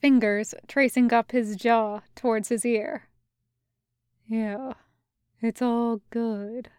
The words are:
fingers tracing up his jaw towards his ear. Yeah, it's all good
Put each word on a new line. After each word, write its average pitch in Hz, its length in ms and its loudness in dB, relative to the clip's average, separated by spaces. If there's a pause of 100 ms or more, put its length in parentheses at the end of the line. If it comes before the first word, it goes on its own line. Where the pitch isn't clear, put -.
fingers 220 540 2 (140)
tracing 254 440 2
up 233 200 2
his 220 240 -2
jaw 220 440 0 (140)
towards 220 340 -2
his 226 160 -2
ear. 226 400 -2 (1200)
Yeah, 220 440 -4 (680)
it's 226 220 -2
all 233 380 0 (100)
good 226 680 -6